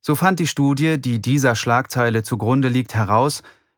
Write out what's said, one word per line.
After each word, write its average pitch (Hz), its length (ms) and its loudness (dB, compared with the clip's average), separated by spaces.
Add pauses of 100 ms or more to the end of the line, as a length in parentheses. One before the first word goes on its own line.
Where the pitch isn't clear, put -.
So 151 140 0
fand 180 240 2
die 160 80 0
Studie, 143 540 0
die 120 180 -2
dieser 127 360 2
Schlagzeile 120 680 0
zugrunde 127 460 0
liegt, 123 260 -2
heraus, 110 480 0 (340)